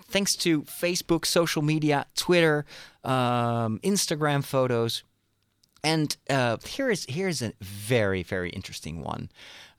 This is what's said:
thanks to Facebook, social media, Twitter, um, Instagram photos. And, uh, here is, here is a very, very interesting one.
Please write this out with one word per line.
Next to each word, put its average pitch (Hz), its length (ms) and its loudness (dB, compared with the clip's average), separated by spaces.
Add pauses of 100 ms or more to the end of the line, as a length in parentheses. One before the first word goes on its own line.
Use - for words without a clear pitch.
thanks 196 320 -2
to 160 260 2
Facebook, 175 640 -2
social 170 360 2
media, 151 440 2 (100)
Twitter, 160 500 4 (380)
um, 120 800 0
Instagram 151 600 0
photos. 123 600 0 (800)
And, 156 320 0 (140)
uh, 123 360 2
here 269 260 -4
is, 185 140 -2
here 175 220 -4
is 151 140 -4
a 110 200 -4
very, 101 640 0
very 90 280 -4
interesting 82 500 -10
one. 78 280 -8 (500)